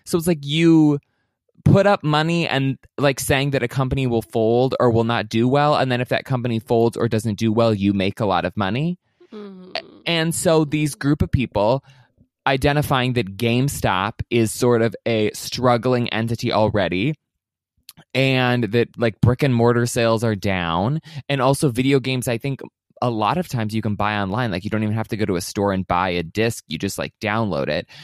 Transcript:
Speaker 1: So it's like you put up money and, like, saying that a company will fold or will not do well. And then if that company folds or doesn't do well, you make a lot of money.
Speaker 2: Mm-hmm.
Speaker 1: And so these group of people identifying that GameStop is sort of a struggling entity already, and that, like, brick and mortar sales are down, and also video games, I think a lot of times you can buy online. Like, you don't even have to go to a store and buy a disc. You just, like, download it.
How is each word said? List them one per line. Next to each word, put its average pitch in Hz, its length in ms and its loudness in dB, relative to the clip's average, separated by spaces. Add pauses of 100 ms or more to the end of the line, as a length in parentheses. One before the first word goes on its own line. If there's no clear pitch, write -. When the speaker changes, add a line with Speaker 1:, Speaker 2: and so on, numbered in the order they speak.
Speaker 1:
So - 140 -4
it's 160 80 -4
like 156 180 0
you 156 540 4 (680)
put 196 220 6
up 202 180 2
money 156 420 2
and, 135 300 0 (220)
like, 135 220 0
saying 139 320 0
that 131 100 0
a 120 60 -2
company 135 380 -2
will 117 160 2
fold 120 560 2
or 123 120 4
will 113 140 4
not 113 260 -2
do 113 180 2
well. 143 280 2
And 131 140 0
then 123 120 0
if - 80 -6
that - 160 -2
company 120 320 -2
folds 117 380 2
or 117 120 0
doesn't 107 300 -2
do 113 140 0
well, 113 200 2
you 101 220 2
make 98 260 -2
a 110 60 -2
lot 87 180 0
of 90 120 -4
money. 123 420 -2 (340)
Speaker 2:
Mm-hmm. 196 380 -18 (340)
Speaker 1:
And 165 300 -2
so 160 320 2
these 151 280 -2
group 143 280 0
of 170 80 -2
people 120 520 -2 (640)
identifying 135 680 0
that 98 240 -4
GameStop 117 880 0
is 113 240 2
sort 120 300 2
of 113 120 0 (120)
a 110 260 0
struggling 123 760 0
entity 113 420 -4
already, 104 640 0 (960)
and 127 520 2
that, 117 240 0 (100)
like, 113 240 -2
brick 123 200 2
and 135 120 2
mortar 120 320 2
sales 113 360 0
are 113 120 0
down, 95 680 -2 (280)
and 139 120 -2
also 139 300 2
video 131 300 2
games, 127 280 -4
I 117 100 -2
think 139 220 -8 (420)
a 123 80 0
lot 110 280 0
of 180 100 -4
times 110 260 -4
you 110 80 -2
can 107 140 -2
buy 104 220 -2
online. 104 320 -2
Like, 95 140 -4
you 104 60 -6
don't 110 120 -2
even 107 120 -2
have 110 140 -6
to - 80 -8
go 101 80 -2
to 92 120 -2
a 85 40 -2
store 101 320 -2
and 95 140 -4
buy 92 240 0
a 87 120 -2
disc. 110 460 -4
You 80 100 -8
just, 95 200 -6
like, 73 220 -6
download 104 480 -2
it. 80 180 -4 (180)